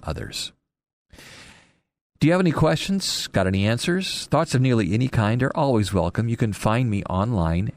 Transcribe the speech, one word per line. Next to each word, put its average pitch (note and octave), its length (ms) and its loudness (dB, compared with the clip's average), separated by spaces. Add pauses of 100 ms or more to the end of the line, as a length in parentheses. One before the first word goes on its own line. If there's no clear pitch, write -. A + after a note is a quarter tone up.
others. - 480 -8 (1700)
Do C#3 80 4
you D#3+ 60 6
have F#3 80 4
any F3 100 4
questions? E3 760 0
Got F#2+ 200 0
any F#2+ 180 2
answers? E3+ 600 -2
Thoughts D#3 280 0
of B2+ 60 4
nearly A2+ 320 2
any B2 140 0
kind A#2 360 0
are C3+ 120 -2
always A2+ 380 0
welcome. G2 340 0
You A#2 100 -2
can G#2+ 160 0
find A#2 360 0
me G2+ 140 -2
online F#2 720 0